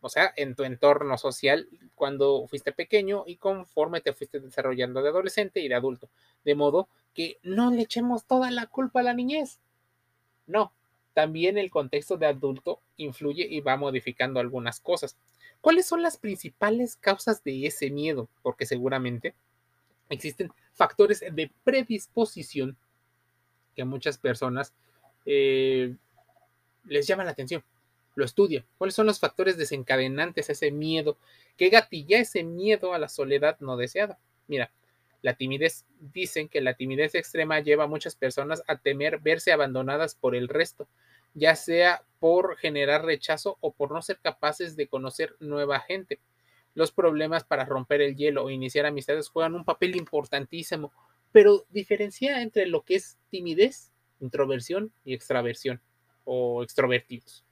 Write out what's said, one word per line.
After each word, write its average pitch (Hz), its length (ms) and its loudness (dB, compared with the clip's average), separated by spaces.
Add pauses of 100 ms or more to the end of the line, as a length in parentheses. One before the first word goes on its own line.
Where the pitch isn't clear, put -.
O - 80 -12
sea, 175 280 0
en 135 180 -6
tu 135 100 -4
entorno 139 540 2
social, 139 500 0 (260)
cuando 139 540 2
fuiste 143 240 -6
pequeño 196 540 -2
y 175 100 -14
conforme 170 640 -2
te 147 120 -2
fuiste 143 280 -10
desarrollando 127 640 -4
de 143 60 2
adolescente 190 520 -2
y 147 80 -4
de 123 60 0
adulto. 123 340 -4 (360)
De 147 100 4
modo 147 340 2 (280)
que 165 260 -8
no 208 280 2
le 240 100 2
echemos 233 460 -2
toda 254 240 2
la 240 160 -4
culpa 262 340 -2
a - 20 2
la 247 120 0
niñez. 262 440 -4 (880)
No, 202 240 0 (440)
también 160 420 2
el 190 140 -2
contexto 147 480 -2
de 156 80 2
adulto 139 560 -2 (160)
influye 147 520 -6
y 151 120 -6
va 135 160 0
modificando 131 600 -4
algunas 123 420 -6
cosas. 170 360 -4 (460)
¿Cuáles 339 240 4
son 339 160 -2
las 330 160 -2
principales 220 760 -2
causas 202 480 0
de 135 240 -4
ese 143 240 -4
miedo? 143 380 -4 (140)
Porque 123 240 -4
seguramente 127 680 -4 (760)
existen 151 420 -8 (220)
factores 202 460 4
de 156 300 -6 (140)
predisposición 220 1120 -2 (1000)
que 131 80 -8
a 127 40 -6
muchas 135 320 -6
personas, 127 560 -2 (500)
eh, 135 720 2 (880)
les 143 220 -2
llama 190 180 0
la 175 60 -4
atención, 143 340 -8 (500)
lo 139 120 0
estudian. 160 380 2 (120)
¿Cuáles 190 180 -4
son 214 120 4
los 208 140 0
factores 185 360 0
desencadenantes 139 920 -2
a 151 40 -4
ese 147 180 -2
miedo? 151 460 -2 (400)
¿Qué 180 140 4
gatilla 190 480 4
ese 220 260 0
miedo 185 480 0
a 175 60 -2
la 147 100 -4
soledad 139 520 0
no 131 160 -6
deseada? 185 420 -2 (300)
Mira, 131 220 -4 (520)
la 127 120 0
timidez. 139 500 -2 (280)
Dicen 165 360 -6
que 147 120 -2
la 127 140 0
timidez 135 400 -2
extrema 160 460 -2
lleva 147 240 4
a 147 40 -4
muchas 156 260 -6
personas 160 540 -4
a 151 100 0
temer 147 400 0
verse 160 340 2
abandonadas 139 600 0
por 123 220 0
el 123 120 -4
resto, - 400 -2 (460)
ya 156 220 6
sea 175 480 4 (160)
por 175 360 4
generar 147 480 2
rechazo 165 560 -2
o 139 120 -2
por 143 180 -2
no 160 120 -6
ser - 160 -8
capaces 156 580 -4
de 147 100 -2
conocer 135 540 -6
nueva 143 400 -2
gente. 180 400 -8 (540)
Los 160 180 0
problemas 156 520 2
para 135 200 -2
romper 135 380 0
el 143 140 0
hielo 143 280 0
o 135 60 -6
iniciar 131 360 -2
amistades 147 420 -2
juegan 165 260 -2
un 175 100 -8
papel 180 320 0
importantísimo, 151 960 -6 (400)
pero 208 380 10
diferencia 208 680 -4
entre 214 260 0
lo 165 160 -2
que 185 120 0
es - 240 -4 (100)
timidez, 180 600 -2 (300)
introversión 135 720 -4 (120)
y 131 80 -10
extraversión 123 680 -4 (440)
o 123 380 -2
extrovertidos. 123 880 -2